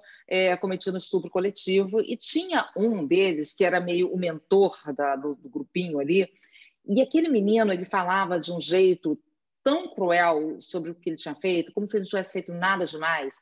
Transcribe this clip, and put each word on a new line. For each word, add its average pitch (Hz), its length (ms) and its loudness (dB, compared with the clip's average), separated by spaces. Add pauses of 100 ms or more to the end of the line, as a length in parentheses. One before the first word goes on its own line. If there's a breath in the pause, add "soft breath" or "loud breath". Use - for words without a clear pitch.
(280 loud breath)
é, 185 280 2
cometido 185 420 -4
estupro 180 320 -4
coletivo. 196 720 0
E 226 160 -2
tinha 330 600 -2
um 202 280 0
deles, 170 480 2
que 190 120 2
era 180 160 2
meio 175 320 0
o 185 40 -2
mentor 180 560 2 (220)
da, 143 220 0
do, 143 180 -6
do 139 140 -20
grupinho 147 500 -4
ali, 175 300 2 (580 soft breath)
e 208 140 4
aquele 320 260 2
menino, 214 460 4
ele 180 120 -6
falava 180 540 0
de 160 140 -8
um 170 80 -6
jeito 175 580 2 (440)
tão 320 300 0
cruel 170 680 2
sobre 165 300 -8
o 170 40 -12
que - 140 -8
ele 160 80 -6
tinha 147 180 -10
feito, 175 380 -2
como 208 120 -4
se 208 120 -2
ele 196 60 -2
não 185 60 -12
tivesse 190 240 -6
feito 175 200 -8
nada 180 320 0
demais. 156 560 -4